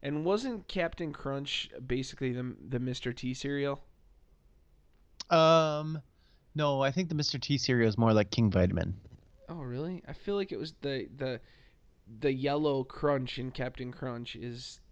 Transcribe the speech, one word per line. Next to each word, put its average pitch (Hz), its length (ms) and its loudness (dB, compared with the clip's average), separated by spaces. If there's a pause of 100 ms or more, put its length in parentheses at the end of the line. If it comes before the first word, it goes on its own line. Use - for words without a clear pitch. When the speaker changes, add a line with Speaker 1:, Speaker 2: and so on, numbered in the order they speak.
Speaker 1:
And 147 220 -4
wasn't 214 460 0
Captain 170 420 -2
Crunch 139 580 -6 (160)
basically 131 460 -2
the, 123 240 -4 (140)
the 123 100 -2
Mister 127 320 -4
T 127 220 -4
cereal? 143 480 -2 (1500)
Speaker 2:
Um, 160 720 6 (540)
no, 147 260 2
I 135 100 4
think 175 180 0
the 165 60 -2
Mister 147 220 0
T 139 200 0
cereal 120 320 4
is 104 80 0
more 113 160 6
like 104 180 4
King 113 180 4
Vitamin. 92 460 4 (540)
Speaker 1:
Oh, 165 60 -8
really? 151 520 -6
I 135 60 -10
feel 202 220 -4
like 196 180 -2
it 113 60 -6
was 156 200 -8
the, 139 380 -4
the, 131 240 -6 (800)
the 139 100 2
yellow 139 540 2
Crunch 135 520 0
in 127 140 -6
Captain 127 400 -6
Crunch 120 460 -8
is 120 420 -12 (120)